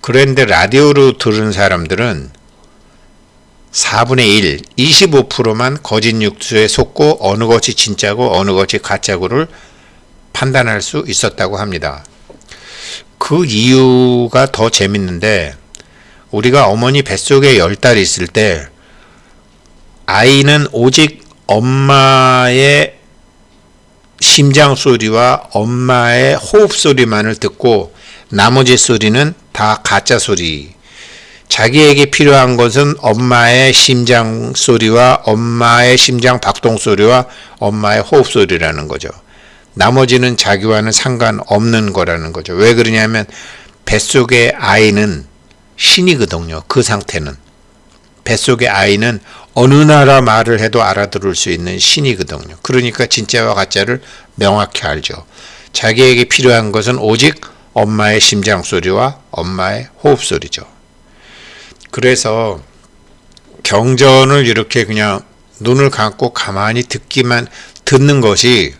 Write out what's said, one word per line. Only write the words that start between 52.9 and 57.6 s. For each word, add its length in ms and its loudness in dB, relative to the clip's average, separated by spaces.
진짜와 480 -2
가짜를 460 -4
명확히 500 -2
알죠. 400 -8
자기에게 520 2
필요한 480 0
것은 260 -2
오직 420 0